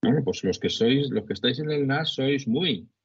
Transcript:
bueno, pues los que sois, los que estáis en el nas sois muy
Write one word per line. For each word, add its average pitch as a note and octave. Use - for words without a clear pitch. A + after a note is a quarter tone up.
bueno, C#3+
pues -
los F#2
que F#2
sois, C3
los G#2+
que -
estáis B2
en D3+
el C#3+
nas D3
sois C3+
muy B2+